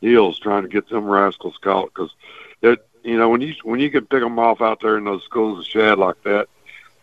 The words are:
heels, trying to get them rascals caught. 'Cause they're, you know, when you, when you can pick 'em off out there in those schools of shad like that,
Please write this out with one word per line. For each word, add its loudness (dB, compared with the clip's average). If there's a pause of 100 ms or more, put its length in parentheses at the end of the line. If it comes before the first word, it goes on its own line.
heels, 4
trying -2
to -10
get -4
them -4
rascals 0
caught. -2
'Cause -10 (480)
they're, 4 (260)
you -2
know, 4
when 2
you, -8 (100)
when -4
you -2
can -2
pick 0
'em -4
off 2
out -2
there 0
in -6
those -6
schools -4
of -16
shad 2
like 0
that, -2 (560)